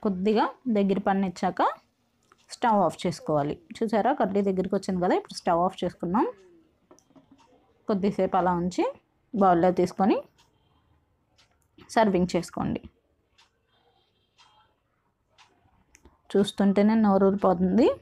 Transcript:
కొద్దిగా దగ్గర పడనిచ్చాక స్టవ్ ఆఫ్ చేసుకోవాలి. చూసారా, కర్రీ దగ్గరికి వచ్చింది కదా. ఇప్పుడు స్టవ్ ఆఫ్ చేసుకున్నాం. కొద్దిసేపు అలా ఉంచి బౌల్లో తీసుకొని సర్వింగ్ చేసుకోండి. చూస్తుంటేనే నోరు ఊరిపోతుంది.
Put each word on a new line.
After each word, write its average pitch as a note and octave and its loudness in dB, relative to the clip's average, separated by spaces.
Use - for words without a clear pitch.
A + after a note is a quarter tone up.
కొద్దిగా G#3 0
దగ్గర G3 2
పడనిచ్చాక F#3+ -2
స్టవ్ A3+ 0
ఆఫ్ D#3 -2
చేసుకోవాలి. D3+ -2
చూసారా, A3+ 0
కర్రీ G3+ 0
దగ్గరికి F#3 -2
వచ్చింది F#3+ -4
కదా. G#3 2
ఇప్పుడు - -18
స్టవ్ E3+ 0
ఆఫ్ F#3 -4
చేసుకున్నాం. F3+ -2
కొద్దిసేపు F#3+ -2
అలా F3 0
ఉంచి F3+ -2
బౌల్లో F3+ 6
తీసుకొని G3 0
సర్వింగ్ F#3 2
చేసుకోండి. - -4
చూస్తుంటేనే G3 2
నోరు G3 4
ఊరిపోతుంది. F#3+ 2